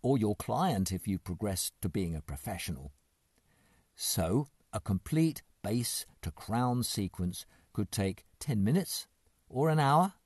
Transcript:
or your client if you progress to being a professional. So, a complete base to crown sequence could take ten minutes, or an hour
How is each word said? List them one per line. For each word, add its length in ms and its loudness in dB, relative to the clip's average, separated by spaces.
or 160 4
your 160 2
client 560 0
if 160 -4
you 100 0
progress 540 -4
to 80 -2
being 260 -2
a 60 -6
professional. 720 -8
So, 540 0
a 80 -6
complete 640 0
base 420 -2
to 80 -6
crown 540 -2
sequence 640 -4
could 180 -2
take 340 -2
ten 240 0
minutes, 440 2
or 200 2
an 100 4
hour 340 6